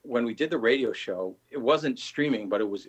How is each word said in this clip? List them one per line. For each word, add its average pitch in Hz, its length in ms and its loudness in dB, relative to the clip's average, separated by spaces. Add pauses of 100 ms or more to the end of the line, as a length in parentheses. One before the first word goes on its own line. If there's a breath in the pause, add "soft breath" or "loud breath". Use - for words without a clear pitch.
when 120 220 0
we 113 80 -2
did 151 160 0
the 165 80 0
radio 120 360 2
show, 92 420 -6 (140)
it 147 100 -8
wasn't 135 400 2
streaming, 127 480 0
but 104 140 2
it 107 80 0
was, 95 200 -6